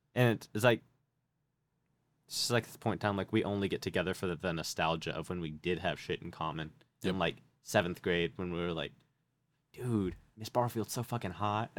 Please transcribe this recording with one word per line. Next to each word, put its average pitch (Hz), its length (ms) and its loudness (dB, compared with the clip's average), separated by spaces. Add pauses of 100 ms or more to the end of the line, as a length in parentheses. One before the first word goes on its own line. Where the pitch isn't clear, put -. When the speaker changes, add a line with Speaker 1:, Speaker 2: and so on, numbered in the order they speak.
(160)
Speaker 1:
and 123 200 6
it's, - 160 -14
it's 110 120 0
like, 120 180 6 (1400)
it's - 100 -10
just, - 140 0
like, 120 160 4
this - 100 -18
point 107 180 0
in 98 120 -2
time, 101 100 4
like, 95 160 -2
we 110 120 4
only 98 240 0
get - 140 -2
together 92 320 0
for - 120 -2
the, 90 100 0
the 87 160 -2
nostalgia 82 600 -2
of 80 140 -6
when 90 120 -4
we 80 100 -4
did 82 280 -2
have 82 220 -2
shit - 220 -4
in - 100 -10
common 78 400 -4 (300)
Speaker 2:
Yep. 95 120 0
Speaker 1:
in, 95 60 -2
like, 82 160 2 (260)
seventh 90 400 0
grade 85 340 2
when 90 160 -4
we 85 60 -2
were 85 140 0
like, 76 200 -4 (800)
"Dude, 104 440 -2 (200)
Miss 110 120 -12
Barfield's 120 440 0
so 123 120 -2
fucking 117 280 -4
hot." 104 460 -2